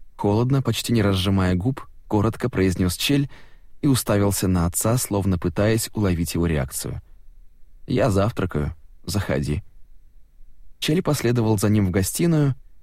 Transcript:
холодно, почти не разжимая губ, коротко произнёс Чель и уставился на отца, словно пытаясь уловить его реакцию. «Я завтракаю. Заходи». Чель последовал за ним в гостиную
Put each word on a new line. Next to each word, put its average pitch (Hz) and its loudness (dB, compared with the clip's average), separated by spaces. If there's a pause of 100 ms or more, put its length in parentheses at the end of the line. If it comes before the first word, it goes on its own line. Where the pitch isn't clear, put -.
(140)
холодно, 120 2
почти 120 -2
не 117 4
разжимая 95 4
губ, 98 -2 (200)
коротко 107 0
произнёс 92 2
Чель 139 0 (500)
и - 0
уставился 101 2
на 90 2
отца, 110 0
словно 95 0
пытаясь 107 0
уловить 90 0
его 85 2
реакцию. - -2 (840)
«Я 113 2
завтракаю. 95 0 (320)
Заходи». 76 -2 (1160)
Чель 160 0
последовал 117 2
за 104 2
ним 104 4
в 90 0
гостиную 143 2 (260)